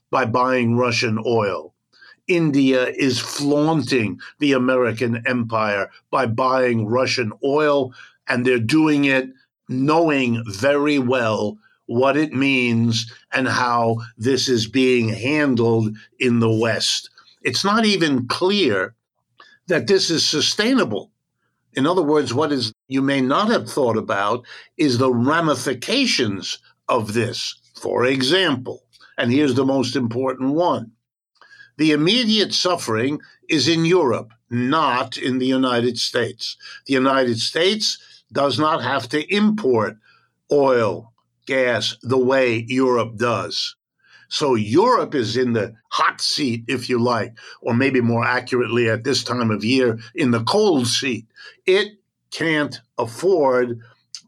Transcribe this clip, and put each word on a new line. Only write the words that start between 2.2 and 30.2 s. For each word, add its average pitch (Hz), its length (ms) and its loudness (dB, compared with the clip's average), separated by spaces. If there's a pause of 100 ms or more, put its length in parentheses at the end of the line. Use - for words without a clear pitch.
India 139 600 2
is 127 320 -2
flaunting 143 960 0 (220)
the 147 120 2
American 123 760 0
empire 110 600 -2 (220)
by 135 160 0
buying 123 580 0
Russian 120 480 -2 (120)
oil, 143 500 0 (320)
and 123 180 -2
they're 127 140 4
doing 147 460 2
it 131 260 0 (380)
knowing 135 800 0
very 143 500 0
well 110 580 0 (300)
what 131 300 2
it 151 160 0
means 120 800 0 (200)
and 131 140 0
how 117 520 0 (200)
this 127 300 0
is 113 180 0
being 127 420 2
handled 113 880 0 (220)
in 120 220 2
the 113 100 2
West. 110 600 -2 (320)
It's 131 220 -4
not 214 220 2
even 160 400 0
clear 139 720 0 (720)
that 160 180 0
this 190 240 2
is 151 180 0
sustainable. 165 840 0 (640)
In 135 120 2
other 180 160 2
words, 147 320 0
what 151 160 0
is, 117 220 -2 (160)
you 135 140 -2
may 139 180 0
not 160 300 0
have 170 200 -2
thought 117 260 0
about 104 480 -2 (320)
is 135 220 2
the 131 140 2
ramifications 135 1500 -2 (300)
of 107 260 -2
this. 110 400 -4 (220)
For 101 280 -2
example, 135 800 0 (340)
and 120 140 0
here's 135 240 2
the 135 100 2
most 135 300 0
important 131 600 -2